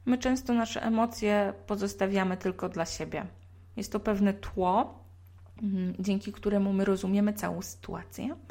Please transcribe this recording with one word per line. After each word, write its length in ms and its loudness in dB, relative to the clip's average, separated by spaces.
My 120 4
często 360 0
nasze 280 0
emocje 680 2
pozostawiamy 680 0
tylko 320 -2
dla 180 -2
siebie. 400 -6
Jest 140 -6
to 80 0
pewne 340 4
tło, 720 0
mm, 360 0
dzięki 340 -2
któremu 400 2
my 120 2
rozumiemy 480 2
całą 300 -4
sytuację, 720 -10